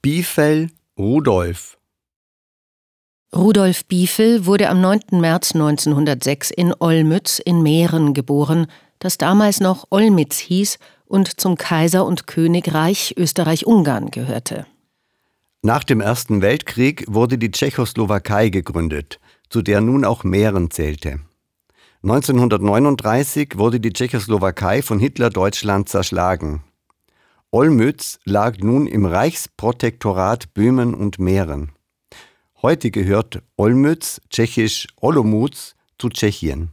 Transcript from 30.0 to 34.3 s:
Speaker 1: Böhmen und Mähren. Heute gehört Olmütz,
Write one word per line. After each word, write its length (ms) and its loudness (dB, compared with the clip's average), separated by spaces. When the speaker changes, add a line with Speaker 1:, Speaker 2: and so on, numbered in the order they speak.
Speaker 1:
Böhmen 400 2
und 240 -6
Mähren. 540 -2
Heute 300 0
gehört 500 -2
Olmütz, 640 0